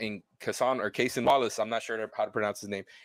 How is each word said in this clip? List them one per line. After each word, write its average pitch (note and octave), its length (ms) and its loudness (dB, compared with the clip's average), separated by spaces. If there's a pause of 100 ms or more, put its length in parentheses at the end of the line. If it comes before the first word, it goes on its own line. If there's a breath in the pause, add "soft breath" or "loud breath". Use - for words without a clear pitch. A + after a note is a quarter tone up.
in G#2 220 -6 (160)
Kason B2 400 0
or G#2 100 0
Kason B2 340 0
Wallace. B2 360 4
I'm G#2+ 100 -2
not A2+ 140 -2
sure A2 320 -4
how G#2+ 100 0
to G2+ 60 -6
pronounce G#2 300 0
his G2+ 80 -10
name. G2 140 -4 (220 loud breath)